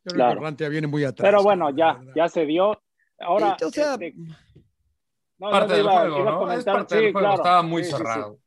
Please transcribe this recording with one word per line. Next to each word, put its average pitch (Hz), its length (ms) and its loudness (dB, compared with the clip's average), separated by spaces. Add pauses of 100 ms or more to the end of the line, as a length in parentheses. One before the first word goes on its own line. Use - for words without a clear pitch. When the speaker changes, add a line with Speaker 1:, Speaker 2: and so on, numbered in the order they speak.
Speaker 1:
Yo 180 60 -12
creo 170 40 -8
Speaker 2:
Claro. 123 180 2
Speaker 1:
que - 60 -8
Orrantia 151 300 -6
viene 156 180 -4
muy 147 160 -2
atrás, 135 240 -2
Speaker 2:
Pero 202 160 6
bueno, 185 280 2
Speaker 1:
la 135 60 -6
Speaker 2:
ya, 160 220 4
Speaker 1:
verdad. 131 160 -20
Speaker 2:
ya 165 140 0
se 165 160 -2
dio. 185 360 0 (380)
Ahora, 190 400 0
Speaker 3:
Sí, 160 60 -4
o 311 60 -4
sea, 294 220 -2
Speaker 2:
este, 180 200 -10 (1300)
no, 202 100 -8
Speaker 4:
parte 196 220 2
Speaker 2:
no, 180 40 2
Speaker 4:
del 202 100 4
Speaker 2:
iba, 190 140 4
Speaker 4:
juego, 165 200 0
Speaker 2:
iba - 100 0
a - 20 0
Speaker 4:
¿no? - 60 -2
Es - 100 -2
Speaker 2:
comentar, 196 280 -2
Speaker 4:
parte 208 200 -2
del 220 100 4
Speaker 2:
sí, 208 60 2
Speaker 4:
juego, 196 160 0
Speaker 2:
claro. 202 140 2
Speaker 4:
estaba 180 220 4
muy 165 200 -2
Speaker 2:
Sí, 175 60 -6
sí, - 20 -6
sí. 139 60 -2
Speaker 4:
cerrado. 110 500 -6